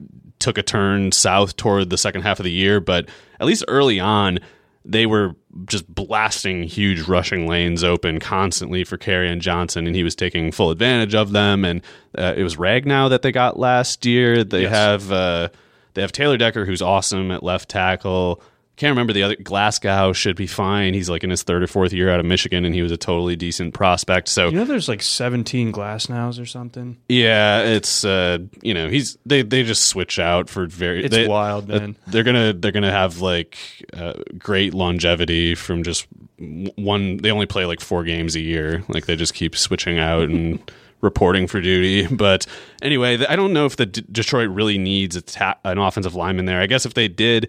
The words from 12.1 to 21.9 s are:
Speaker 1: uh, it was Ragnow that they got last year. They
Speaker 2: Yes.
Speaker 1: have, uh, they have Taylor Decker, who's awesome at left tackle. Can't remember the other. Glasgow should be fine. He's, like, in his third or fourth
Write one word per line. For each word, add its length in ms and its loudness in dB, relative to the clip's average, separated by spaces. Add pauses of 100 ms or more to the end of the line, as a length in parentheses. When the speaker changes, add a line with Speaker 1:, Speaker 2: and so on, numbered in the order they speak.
Speaker 1:
uh, 200 -2
it 80 0
was 120 -4
Ragnow 520 2
that 140 2
they 100 0
got 260 0
last 460 0
year. 400 4
They 180 0
Speaker 2:
Yes. 100 0
Speaker 1:
have, 380 4
uh, 380 0 (460)
they 80 -2
have 100 -4
Taylor 240 2
Decker, 300 0
who's 160 -2
awesome 500 0
at 100 -6
left 280 -4
tackle. 720 0 (340)
Can't 140 0
remember 240 2
the 80 2
other. 140 0
Glasgow 760 0
should 240 -2
be 100 -4
fine. 460 0
He's, 160 -2
like, 160 -4
in 60 -2
his 120 -2
third 200 0
or 40 2
fourth 280 0